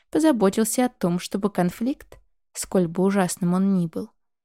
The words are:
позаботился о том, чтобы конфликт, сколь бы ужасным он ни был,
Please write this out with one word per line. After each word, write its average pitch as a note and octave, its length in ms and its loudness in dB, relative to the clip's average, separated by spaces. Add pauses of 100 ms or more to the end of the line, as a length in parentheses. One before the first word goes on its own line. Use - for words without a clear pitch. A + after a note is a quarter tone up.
позаботился A#3+ 760 2
о B3 40 -4
том, F3 300 -2
чтобы G3 300 -4
конфликт, G#3 720 -4 (340)
сколь - 340 -2
бы F3 160 -2
ужасным F#3 500 0
он F#3+ 220 0
ни F3 120 0
был, F#3+ 220 -12 (360)